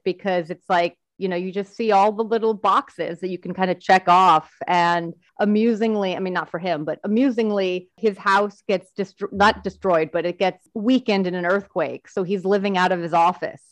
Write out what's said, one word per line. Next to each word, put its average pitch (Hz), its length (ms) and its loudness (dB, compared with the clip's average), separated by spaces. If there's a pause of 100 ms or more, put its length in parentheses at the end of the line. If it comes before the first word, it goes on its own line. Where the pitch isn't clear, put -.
because 180 460 -4
it's - 180 -16
like, 175 280 0 (200)
you 190 120 -6
know, 180 60 -4
you 185 160 -6
just 190 240 -8
see 226 160 -2
all 202 220 4
the 214 100 -4
little 220 300 -2
boxes 190 640 -4
that 185 100 -8
you 180 80 -8
can 180 160 -10
kind 185 180 0
of 180 80 -4
check 185 280 2
off. 175 460 4 (140)
And 175 460 0 (260)
amusingly, 208 760 0
I - 40 -8
mean, 185 140 -4
not 165 160 -4
for 175 100 -6
him, 165 260 -4
but 156 180 -6
amusingly, 208 920 0
his 208 200 -2
house 202 520 0
gets 185 280 -2
destro-, 202 360 -8
not 208 320 2
destroyed, 175 480 -2
but 170 120 -2
it 175 140 -6
gets 185 340 -2
weakened 214 540 0
in 180 80 -4
an 175 100 -4
earthquake. 175 640 -4
So 196 160 -6
he's 185 220 -4
living 196 320 0
out 185 140 2
of 175 100 -2
his 165 120 -6
office, 175 580 0